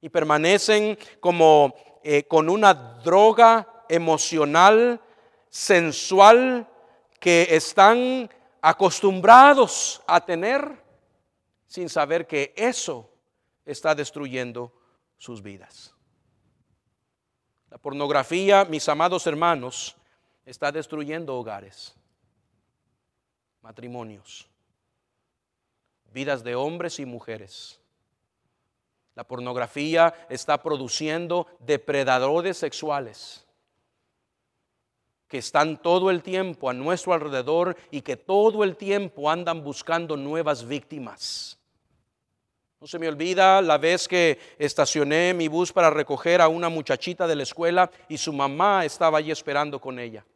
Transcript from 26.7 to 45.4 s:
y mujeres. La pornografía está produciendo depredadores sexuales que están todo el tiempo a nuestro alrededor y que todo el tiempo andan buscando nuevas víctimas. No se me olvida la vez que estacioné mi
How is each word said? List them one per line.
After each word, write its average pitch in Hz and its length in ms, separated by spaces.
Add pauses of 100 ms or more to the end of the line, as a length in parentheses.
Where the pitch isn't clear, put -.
y 143 60
mujeres. 113 720 (1400)
La 117 80
pornografía 135 920 (160)
está 143 320
produciendo 156 880 (120)
depredadores 139 1000
sexuales 143 880 (1800)
que 139 100
están 147 440
todo 180 280
el 175 140
tiempo 185 460
a 123 40
nuestro 170 400
alrededor 151 640 (120)
y 143 120
que 131 160
todo 208 480
el 185 100
tiempo 196 540
andan 165 340
buscando 160 540
nuevas 143 500
víctimas. 139 920 (1200)
No 151 60
se 175 120
me 165 80
olvida 180 540
la 160 160
vez 165 300
que 170 320 (180)
estacioné 151 760
mi 170 140